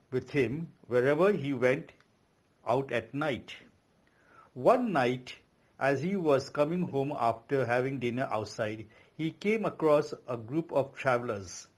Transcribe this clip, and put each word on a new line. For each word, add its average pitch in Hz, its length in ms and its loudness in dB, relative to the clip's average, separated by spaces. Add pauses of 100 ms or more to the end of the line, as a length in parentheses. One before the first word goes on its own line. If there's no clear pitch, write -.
(120)
with 127 200 -4
him 147 400 0 (160)
wherever 143 440 4
he 143 220 0
went 131 380 2 (760)
out 135 240 0
at 117 220 -4
night. 139 420 -6 (960)
One 214 400 2
night, 127 420 0 (440)
as 135 220 0
he 185 140 -2
was 147 340 2
coming 160 400 0
home 139 280 -2
after 120 480 0
having 127 340 0
dinner 120 320 -2
outside, 107 540 -6 (320)
he 156 140 -4
came 208 340 -2
across 151 480 2 (140)
a 123 100 -6
group 127 340 -6
of 135 240 -2
travelers. 120 720 -2 (100)